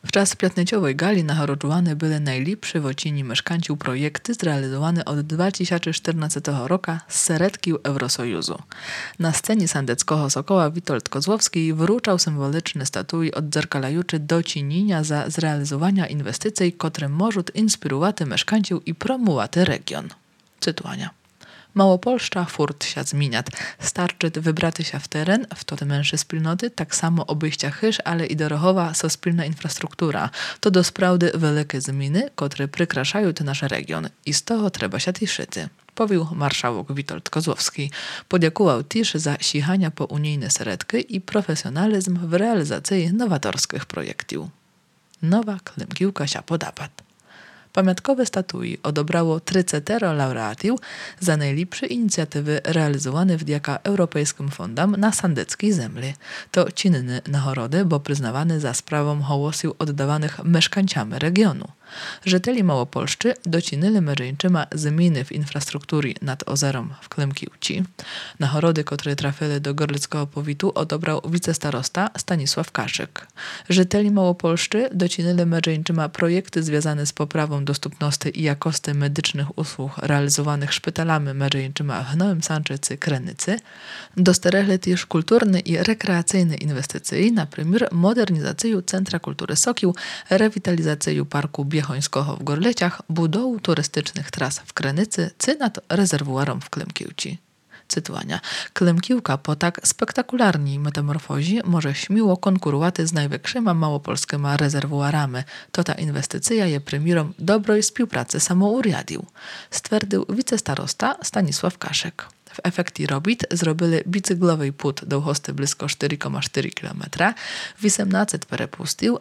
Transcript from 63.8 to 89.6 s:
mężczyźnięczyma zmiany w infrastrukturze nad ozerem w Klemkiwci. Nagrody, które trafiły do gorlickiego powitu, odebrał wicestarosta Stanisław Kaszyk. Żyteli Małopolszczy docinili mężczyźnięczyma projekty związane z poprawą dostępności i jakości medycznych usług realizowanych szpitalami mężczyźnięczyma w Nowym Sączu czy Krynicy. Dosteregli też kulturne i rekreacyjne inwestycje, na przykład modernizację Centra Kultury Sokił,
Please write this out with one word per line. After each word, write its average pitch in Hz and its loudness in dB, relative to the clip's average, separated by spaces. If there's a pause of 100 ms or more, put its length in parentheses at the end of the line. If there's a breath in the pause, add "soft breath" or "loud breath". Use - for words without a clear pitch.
mężczyźnięczyma 143 2
zmiany 151 2
w - -12
infrastrukturze 147 -2 (140)
nad 135 -4
ozerem 139 -2
w - -20
Klemkiwci. - -4 (560 loud breath)
Nagrody, 151 2
które 143 -4
trafiły 143 -2
do 143 -2
gorlickiego 147 -2
powitu, 147 -2
odebrał 156 -2 (100)
wicestarosta 165 -2
Stanisław 156 -2
Kaszyk. - -6 (440 loud breath)
Żyteli 190 4
Małopolszczy 185 2
docinili 175 2
mężczyźnięczyma 160 0
projekty 175 0
związane 151 0
z - -4
poprawą 151 -2
dostępności 143 -2
i - -2
jakości 147 0
medycznych 143 -2
usług 139 -6
realizowanych 143 2
szpitalami 156 0
mężczyźnięczyma 139 -2
w 135 -4
Nowym 180 2
Sączu 151 -2
czy - -4
Krynicy. 147 -2 (560 loud breath)
Dosteregli 185 4
też 180 0
kulturne 190 4
i 170 0
rekreacyjne 180 2
inwestycje, 147 0
na 170 2
przykład 180 0
modernizację 185 2
Centra 190 -2
Kultury - -6
Sokił, 185 2 (360 loud breath)